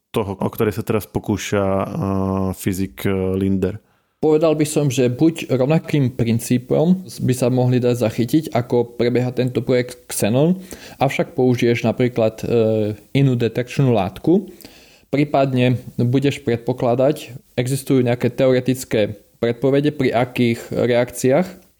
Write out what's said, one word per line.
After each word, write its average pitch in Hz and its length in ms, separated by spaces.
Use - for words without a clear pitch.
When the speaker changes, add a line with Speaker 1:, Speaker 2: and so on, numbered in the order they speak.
Speaker 1:
toho, 98 240
o - 160
ktoré 110 240
sa 110 80
teraz 110 240
pokúša, 101 560
e, 98 220
fyzik, 95 500
e, 95 320
Linder? 98 400
Speaker 2:
Povedal 156 320
by 151 160
som, 147 240
že 123 160
buď 156 400
rovnakým 135 640
princípom 127 960
by 123 240
sa 123 160
mohli 127 320
dať 120 240
zachytiť, 120 480
ako 120 480
prebieha 123 320
tento 123 320
projekt 123 480
Xenon, 143 480
avšak - 400
použiješ 120 480
napríklad, 113 560
e, - 20
inú 135 240
detekčnú 120 560
látku, 104 560
prípadne 135 720
budeš 131 480
predpokladať, 123 880
existujú 131 480
nejaké 120 240
teoretické 127 960
predpovede, 139 560
pri 131 160
akých 120 560
reakciách 120 800